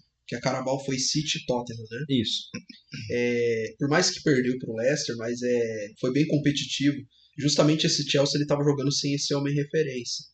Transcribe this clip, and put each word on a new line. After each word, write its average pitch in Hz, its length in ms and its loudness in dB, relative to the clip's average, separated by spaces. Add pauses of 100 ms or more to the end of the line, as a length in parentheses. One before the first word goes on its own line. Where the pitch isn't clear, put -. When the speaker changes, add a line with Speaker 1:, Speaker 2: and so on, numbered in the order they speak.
(280)
Speaker 1:
Que - 80 -8
a 117 60 -6
Carabao 131 420 -2
foi 135 140 -4
City 151 400 -2
e - 80 -10
Tottenham, 120 460 -4
né? 131 180 -8
Speaker 2:
Isso. - 360 0 (680)
Speaker 1:
É, 120 640 0
por 143 120 -2
mais 175 200 2
que - 140 -8
perdeu 127 340 2
pro 120 180 -8
Leicester, 131 420 0
mas 120 260 -4
é, 113 440 0 (120)
foi 127 120 0
bem 143 140 4
competitivo. 143 720 0 (400)
Justamente 151 480 4
esse 156 240 0
Chelsea, 143 300 2
ele 147 80 0
tava 143 160 2
jogando 139 280 2
sem 143 220 0
esse 143 220 -2
homem 143 180 0
referência. 143 800 -2